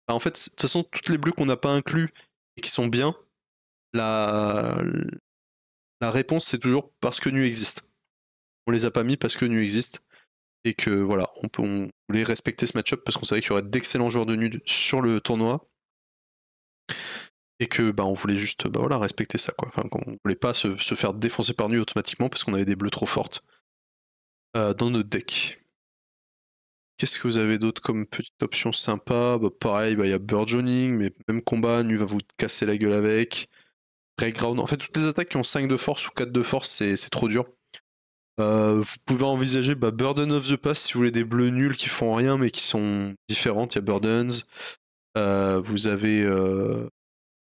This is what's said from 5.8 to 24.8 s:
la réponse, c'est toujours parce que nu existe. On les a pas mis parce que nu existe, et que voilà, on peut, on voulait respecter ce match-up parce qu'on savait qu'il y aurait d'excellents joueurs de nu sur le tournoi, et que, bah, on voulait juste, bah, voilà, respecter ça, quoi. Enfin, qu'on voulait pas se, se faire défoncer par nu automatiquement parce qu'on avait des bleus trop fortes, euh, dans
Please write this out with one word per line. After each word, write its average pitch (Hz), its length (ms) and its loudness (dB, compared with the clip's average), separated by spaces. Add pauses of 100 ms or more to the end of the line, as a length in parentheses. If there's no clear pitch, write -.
la 117 100 -2
réponse, 135 340 0
c'est - 140 -2
toujours 131 400 0
parce 123 200 -2
que 139 100 -2
nu 135 160 2
existe. 113 420 -2 (800)
On 117 40 2
les 117 140 2
a 113 60 0
pas 117 120 0
mis 131 120 2
parce - 220 -2
que 127 80 0
nu 113 180 2
existe, 104 400 -2 (600)
et 117 100 0
que - 160 -4
voilà, 98 420 2 (100)
on 104 60 -4
peut, - 140 -6
on 101 280 -2 (180)
voulait 110 160 2
respecter 113 420 -2
ce - 100 -2
match-up - 300 -2
parce - 120 -2
qu'on - 60 -6
savait 104 180 0
qu'il - 100 -4
y - 20 4
aurait 101 80 2
d'excellents 120 480 0
joueurs 117 160 0
de 110 100 0
nu 110 300 -2
sur - 360 0
le 113 200 2
tournoi, 117 480 -2 (1900)
et 117 80 -2
que, 113 240 2
bah, 101 140 0
on 98 80 0
voulait 101 240 0
juste, - 300 -4
bah, 113 120 -2
voilà, 135 180 0
respecter 104 400 -2
ça, - 140 -2
quoi. - 160 -6
Enfin, - 200 -6
qu'on - 360 -8
voulait 98 120 0
pas 120 200 -2
se, 98 220 0
se - 180 0
faire 101 180 0
défoncer 110 400 -2
par 107 160 -2
nu 117 80 2
automatiquement 113 520 -2
parce - 140 -4
qu'on 104 100 -2
avait 98 120 2
des 98 100 2
bleus 101 140 -2
trop - 160 -4
fortes, - 380 -4 (1120)
euh, 104 160 2
dans 120 160 0